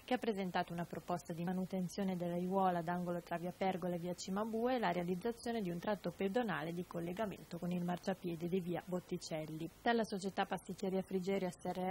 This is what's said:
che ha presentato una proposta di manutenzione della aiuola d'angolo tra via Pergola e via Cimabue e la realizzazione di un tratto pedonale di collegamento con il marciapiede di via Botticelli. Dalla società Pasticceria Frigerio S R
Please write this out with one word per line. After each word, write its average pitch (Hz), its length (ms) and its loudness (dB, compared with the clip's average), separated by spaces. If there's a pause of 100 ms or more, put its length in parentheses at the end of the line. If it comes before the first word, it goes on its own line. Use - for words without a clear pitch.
che - 120 0
ha - 20 0
presentato 190 560 0
una 170 120 0
proposta 170 480 -2
di 165 100 -2
manutenzione 185 760 0
della 170 160 0
aiuola 180 480 4
d'angolo 175 400 0
tra 170 160 -2
via 175 180 -2
Pergola 180 380 2
e 175 60 0
via 175 160 -2
Cimabue 226 600 0
e - 20 2
la 196 120 4
realizzazione 185 680 0
di 180 80 0
un 170 80 -2
tratto 185 320 -2
pedonale 190 640 0
di 175 140 -4
collegamento 175 720 -4
con 175 120 0
il 175 120 2
marciapiede 175 640 -2
di 180 120 4
via 170 240 -2
Botticelli. 160 840 -4 (100)
Dalla 233 240 4
società 196 440 -2
Pasticceria 190 560 -2
Frigerio 185 480 0
S - 120 -14
R 180 140 -2 (140)